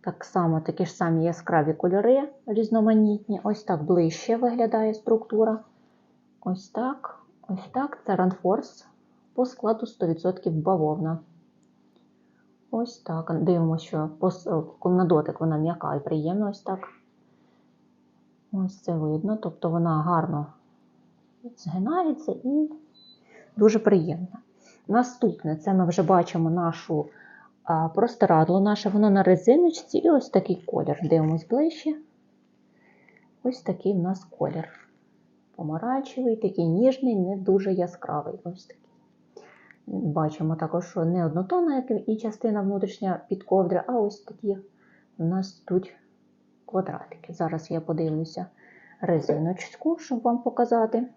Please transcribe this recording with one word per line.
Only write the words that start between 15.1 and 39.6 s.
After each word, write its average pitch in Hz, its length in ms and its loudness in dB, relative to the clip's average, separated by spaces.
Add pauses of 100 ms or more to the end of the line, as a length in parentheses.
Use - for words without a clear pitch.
вона 160 180 0
м'яка 156 380 -2
і 143 80 -6
приємна, 175 460 -2
ось 202 120 -12
так. 190 180 -6 (1700)
Ось 190 280 -4
це 175 140 -6
видно, 160 440 -2
тобто 165 320 -6
вона 165 320 0
гарно 160 440 -2 (1120)
згинається 262 720 -2
і 285 380 -2 (880)
дуже 214 220 6
приємна. 180 580 0 (500)
Наступне, 202 680 0
це 190 180 -2
ми 185 120 4
вже 170 180 2
бачимо 170 460 2
нашу, 165 560 -2 (580)
а, 160 240 0
простирадло 175 760 4
наше, 208 280 2
воно 208 200 4
на 196 140 6
резиночці 247 720 4
і - 120 4
ось 294 200 4
такий - 360 0
колір. 151 380 -2
Дивимось 160 440 2
ближче. 311 480 -2 (1500)
Ось 247 180 -4
такий 190 320 -2
в 185 60 2
нас 185 260 -2
колір. 160 440 -6 (840)
Помаранчевий, 233 800 -4
такий 190 320 0
ніжний, 247 480 2
не 190 220 0
дуже 190 360 2
яскравий. 170 680 -4
Ось 180 220 -12
такий. - 180 -20 (1040)